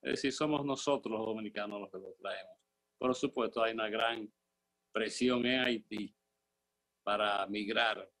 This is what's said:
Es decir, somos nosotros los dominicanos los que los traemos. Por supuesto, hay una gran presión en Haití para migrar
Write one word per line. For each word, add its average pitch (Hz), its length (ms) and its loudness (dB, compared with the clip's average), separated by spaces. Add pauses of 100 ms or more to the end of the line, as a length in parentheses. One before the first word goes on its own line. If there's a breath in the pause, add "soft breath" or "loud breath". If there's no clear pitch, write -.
Es - 120 0
decir, 135 200 0
somos 151 320 0
nosotros 143 460 0
los 110 140 0
dominicanos 104 540 -4
los 95 120 -10
que 95 80 -8
los 95 180 -16
traemos. 95 400 -8 (400)
Por 127 160 2
supuesto, 120 500 0
hay 113 100 2
una 110 160 -2
gran 113 420 0 (600)
presión 120 540 2
en 127 160 2
Haití 110 540 -2 (880)
para 101 440 2
migrar 104 640 0 (100)